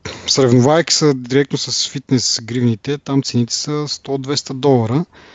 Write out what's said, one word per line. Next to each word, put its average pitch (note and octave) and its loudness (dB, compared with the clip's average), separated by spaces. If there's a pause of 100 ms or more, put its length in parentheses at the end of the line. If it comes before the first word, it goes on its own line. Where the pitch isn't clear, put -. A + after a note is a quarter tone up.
(280)
сравнявайки C3 4
се D3 2
директно C3 0
с - -6
фитнес - -2
гривните, A#2+ -2
там C#3 -2
цените A#2+ -2
са D3+ -6
сто - -8
двеста C3+ -6
долара. C3 2 (300)